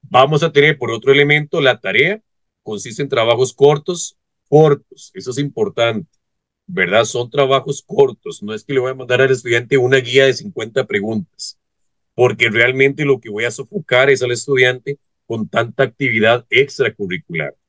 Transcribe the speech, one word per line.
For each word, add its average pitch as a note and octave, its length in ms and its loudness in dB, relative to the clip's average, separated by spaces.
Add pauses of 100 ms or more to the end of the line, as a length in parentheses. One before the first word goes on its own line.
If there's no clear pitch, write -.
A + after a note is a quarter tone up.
Vamos C#3+ 400 2
a E3 100 -2
tener, C#3+ 260 2
por A#2 120 -6
otro A#2 220 0
elemento, D3 480 2
la B2+ 200 0
tarea D3 420 -2 (400)
consiste G#2+ 400 -10
en C#3 60 -6
trabajos A#2 440 0
cortos, D3+ 640 0 (320)
cortos, D3 680 2
eso G#2 180 -12
es B2+ 60 -6
importante, A2+ 720 -4 (580)
¿verdad? G#2+ 380 0
Son A#2+ 240 -6
trabajos C3+ 560 -2
cortos, B2+ 580 -2
no G#2+ 120 -8
es G#2+ 100 -12
que C#3+ 80 -10
le C3+ 80 0
voy C3 120 -4
a - 20 -10
mandar B2 260 -2
al C3 120 4
estudiante A#2+ 440 -2
una B2+ 220 4
guía C3 260 2
de C3 100 2
cincuenta A2 520 -8
preguntas, - 720 -8 (560)
porque A#2 340 2
realmente C3 560 0
lo C3 160 2
que A#2 80 -18
voy G#2 160 -6
a A#2+ 60 -2
sofocar C#3 580 -2
es B2+ 140 2
al B2 80 -4
estudiante B2+ 680 -2 (280)
con A2 220 -6
tanta A#2+ 340 -2
actividad A#2+ 680 0
extracurricular F#2+ 1080 -4 (140)